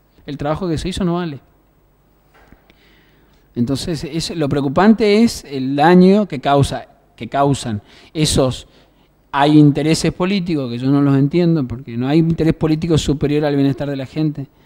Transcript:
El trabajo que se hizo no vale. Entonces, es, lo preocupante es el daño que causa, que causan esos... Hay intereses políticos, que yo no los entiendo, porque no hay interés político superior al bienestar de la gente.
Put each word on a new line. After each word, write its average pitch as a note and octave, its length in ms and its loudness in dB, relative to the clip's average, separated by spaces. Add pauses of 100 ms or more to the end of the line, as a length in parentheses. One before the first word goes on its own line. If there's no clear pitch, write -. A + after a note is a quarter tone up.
(260)
El C#3 100 -10
trabajo D3+ 320 -6
que D#3 80 -2
se E3+ 140 -8
hizo F#3+ 120 -6
no E3+ 120 -2
vale. E3 260 -8 (2250)
Entonces, C3+ 500 -4
es, E3 320 -8
lo D3 140 -2
preocupante G3+ 720 2
es - 220 -2
el C3+ 320 -6
daño F3+ 500 6
que C#3 140 -10
causa, C#3 460 0 (300)
que A2+ 120 -12
causan C#3 520 -2 (320)
esos... C#3+ 540 0 (640)
Hay D3+ 280 4
intereses D3+ 540 4
políticos, F3 580 -4
que A#2+ 80 -8
yo C3 120 -2
no C#3+ 100 2
los C#3 160 2
entiendo, D#3+ 500 2
porque A#2+ 300 -10
no B2 100 -4
hay D3 120 2
interés E3 360 2
político D#3+ 440 0
superior D3 480 -2
al C#3+ 80 0
bienestar C#3 340 0
de C#3+ 80 -6
la C3 100 -10
gente. D3 400 -6 (200)